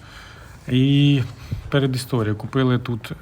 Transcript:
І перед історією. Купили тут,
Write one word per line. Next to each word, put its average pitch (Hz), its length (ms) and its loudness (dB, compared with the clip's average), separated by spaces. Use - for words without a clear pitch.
І 139 540 4
перед 135 280 0
історією. 110 400 -2
Купили 127 420 0
тут, 120 440 -8